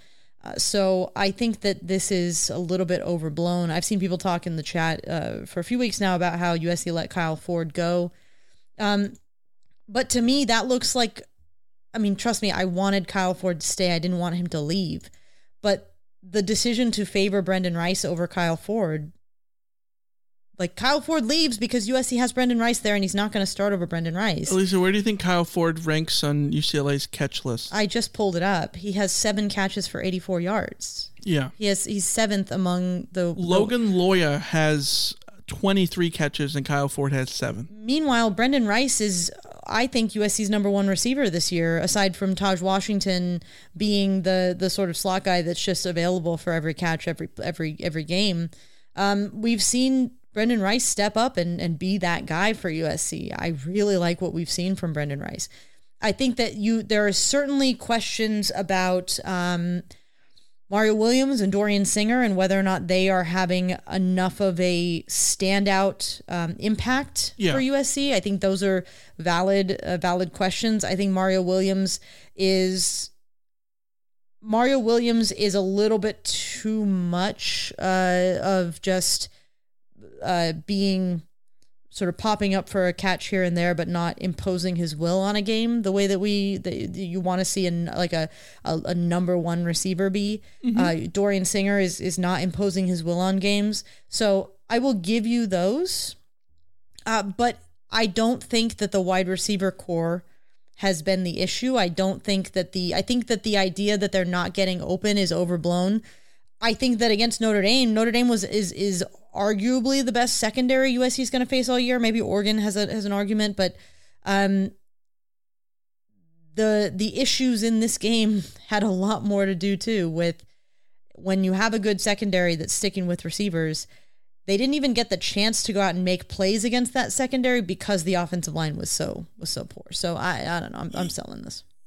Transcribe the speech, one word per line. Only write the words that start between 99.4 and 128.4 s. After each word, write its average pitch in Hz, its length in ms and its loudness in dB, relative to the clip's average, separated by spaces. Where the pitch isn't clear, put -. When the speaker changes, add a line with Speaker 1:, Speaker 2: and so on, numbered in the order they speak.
Speaker 1:
core 170 540 -2
has 185 260 0
been 185 220 0
the 175 160 -4
issue. 247 360 0
I 190 120 2
don't 190 340 -2
think 190 300 -2
that 180 200 -2
the, 180 220 -2
I 185 80 0
think 240 240 -2
that 226 160 -2
the 208 160 0
idea 196 400 0
that 196 140 0
they're 190 120 2
not 180 300 -2
getting 185 260 0
open 202 380 0
is 180 140 2
overblown. 175 680 0
I 226 140 2
think 233 260 2
that 233 100 4
against 220 300 2
Notre 214 200 2
Dame, 233 320 4
Notre 220 200 2
Dame 240 160 4
was, 220 160 2
is, 202 280 -2
is 190 320 -2
arguably 233 680 0
the 240 80 0
best 240 240 0
secondary 254 560 2
U 247 100 2
S 254 120 2
C 262 80 -2
is 233 80 -2
gonna 254 160 0
face 254 220 0
all 247 100 2
year. 247 200 2
Maybe 226 220 2
Oregon 208 380 0
has 208 180 0
a, 208 160 0
has 208 140 -4
an 202 60 -2
argument, 208 440 0
but, 185 180 0
um, 196 460 2
the, 214 400 2
the 208 240 -2
issues 254 440 2
in 226 180 2
this 226 160 0
game 214 460 2
<laughs> - 140 -20
had 208 140 2
a 220 80 2
lot 190 340 0
more 202 220 2
to 196 80 0
do 196 220 0
too 190 320 -2
with 165 360 -2
when 190 300 0
you 185 100 2
have 208 180 2
a 226 60 0
good 202 220 0
secondary 185 560 2
that's 160 180 -4
sticking 190 320 -2
with 175 180 -2
receivers. 165 640 -2
They 196 120 2
didn't 262 160 2
even 277 180 0
get 233 160 0
the 190 80 -2
chance 208 460 -2
to 226 100 -4
go 196 80 0
out 185 140 2
and 180 100 0
make 180 240 0
plays 196 340 0
against 240 300 0
that 254 180 -2
secondary 254 520 0
because 185 420 -2
the 185 100 0
offensive 175 400 -2